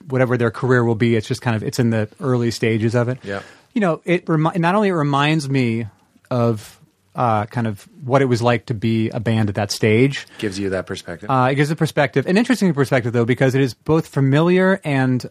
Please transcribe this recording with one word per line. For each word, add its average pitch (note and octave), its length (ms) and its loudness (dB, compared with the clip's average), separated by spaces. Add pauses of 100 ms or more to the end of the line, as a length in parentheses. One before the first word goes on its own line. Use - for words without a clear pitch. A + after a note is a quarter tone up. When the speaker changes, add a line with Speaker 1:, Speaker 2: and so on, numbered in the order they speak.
Speaker 1:
whatever B2+ 280 2
their A#2 140 0
career B2 340 2
will A#2 120 0
be, A#2 200 2
it's G#2 100 -2
just - 160 -6
kind A2+ 140 0
of, G#2 80 -4
it's A2+ 140 -4
in A#2+ 120 2
the A2 180 -2 (120)
early A#2+ 320 0
stages A2+ 420 -2
of A#2+ 140 0
it. B2+ 160 -6
Speaker 2:
Yeah. G2 160 -8 (340)
Speaker 1:
You A#3 60 -2
know, E3+ 240 0
it F3+ 240 -2
remi-, D#3+ 300 0
not E3+ 180 0
only G#3+ 120 2
it F#3 60 0
reminds D3 540 0
me A#2 380 0 (440)
of, A#2 460 -2 (380)
uh, A2 320 0
kind A#2+ 200 -4
of G#2 220 -8 (160)
what C3 180 4
it - 40 4
was A#2+ 140 2
like A#2+ 260 0
to B2 80 -6
be A2+ 360 0
a B2+ 100 -8
band A2 280 0
at G2 80 -6
that G#2 160 -2
stage. B2 540 2 (120)
Speaker 2:
Gives F#2+ 200 -6
you G2 120 -4
that F#2 160 -4
perspective. F#2 440 -12
Speaker 1:
Uh, C3 200 2
it C#3 60 -2
gives D3 140 2
a E3 60 -2
perspective, C#3+ 500 0
an F3+ 100 0
interesting G#3+ 360 2
perspective B2+ 400 0
though, A#2 120 2
because B2+ 300 2
it C3 60 2
is C3 140 0
both D#3+ 340 -2
familiar E3+ 760 2
and, C3 460 0